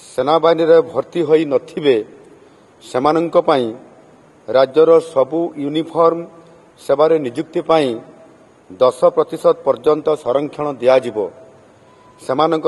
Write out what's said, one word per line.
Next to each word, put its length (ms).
ସେନାବାହିନୀରେ 680
ଭର୍ତ୍ତି 300
ହୋଇ 220
ନଥିବେ, 520
ସେମାନଙ୍କ 600
ପାଇଁ 220
ରାଜ୍ୟର 420
ସବୁ 280
ୟୁନିଫର୍ମ 600
ସେବାରେ 400
ନିଯୁକ୍ତି 480
ପାଇଁ 200
ଦଶ 280
ପ୍ରତିଶତ 520
ପର୍ଯ୍ୟନ୍ତ 420
ସଂରକ୍ଷଣ 420
ଦିଆଯିବ। 400
ସେମାନଙ୍କ 460